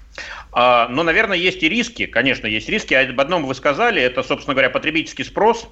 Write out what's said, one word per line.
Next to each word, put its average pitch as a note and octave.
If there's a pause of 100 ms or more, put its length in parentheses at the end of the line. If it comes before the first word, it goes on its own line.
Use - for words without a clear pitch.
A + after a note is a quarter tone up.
(520)
А, A#2+
но, C3
наверное, F#3
есть F3
и D#3
риски, F#3+
конечно, A#2
есть G#2+
риски. G3+
Об C3
одном D3+
вы C3
сказали, E3
это, B2
собственно C#3+
говоря, C3
потребительский D3+
спрос. A3